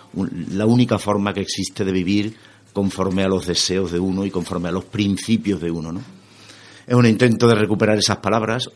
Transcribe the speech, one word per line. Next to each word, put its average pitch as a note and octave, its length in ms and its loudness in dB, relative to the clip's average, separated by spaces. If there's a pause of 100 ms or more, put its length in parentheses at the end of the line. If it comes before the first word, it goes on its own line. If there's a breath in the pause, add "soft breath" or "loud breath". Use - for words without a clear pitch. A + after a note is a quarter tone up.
(140 loud breath)
un, F2 380 -6
la G2 140 -2
única A#2 340 4
forma G2+ 340 -2
que F#2+ 80 -4
existe - 440 -6
de F#2 80 0
vivir G2+ 420 0 (380 loud breath)
conforme G2 500 -2
a F#2+ 40 2
los F#2 200 0
deseos F2+ 440 -2
de F2 80 -2
uno F#2+ 260 -2
y G2 40 -2
conforme F2 400 -6
a - 20 -4
los F#2+ 140 -4
principios G2+ 760 -2
de E2+ 120 -4
uno, E2 200 -8
¿no? F#2 100 -10 (840 loud breath)
Es B2 100 0
un A#2+ 100 8
intento A#2 420 6
de A2+ 80 8
recuperar G#2 420 2
esas G#2 200 0
palabras A2 580 -2